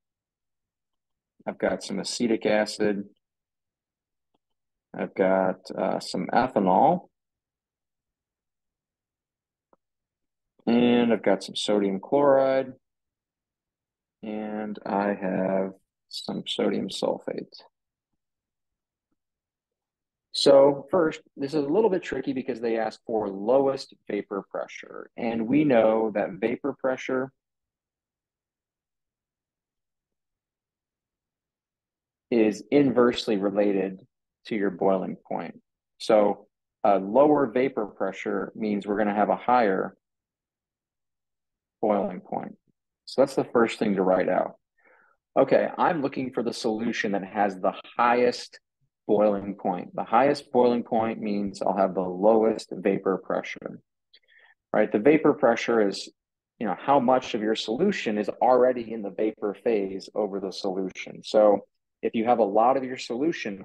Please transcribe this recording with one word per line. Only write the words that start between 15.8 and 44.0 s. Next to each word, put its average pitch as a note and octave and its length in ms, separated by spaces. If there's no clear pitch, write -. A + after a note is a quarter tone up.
some - 380
sodium G#2 420
sulfate. - 640
So C#3 600
first, D#3+ 300
this C#3 180
is D3 120
a - 20
little G3+ 220
bit F3+ 140
tricky C#3 280
because B2 300
they A2+ 160
ask A2 280
for G#2+ 220
lowest C3 680
vapor G2+ 440
pressure. - 680
And A#2 300
we C#3+ 160
know A2 500
that G2+ 160
vapor B2 400
pressure C3 520
is A2 420
inversely B2 640
related G2 680
to A#2+ 100
your G2+ 140
boiling F#2+ 480
point. - 320
So G#2 500
a G2+ 160
lower C#3 480
vapor B2 400
pressure G2 680
means G#2 300
we're G2+ 140
gonna G#2 160
have G2+ 140
a G2 60
higher G2+ 600
boiling G2+ 400
point. - 340
So - 160
that's C#3 140
the C#3 80
first A2+ 360
thing G#2 160
to F#2+ 80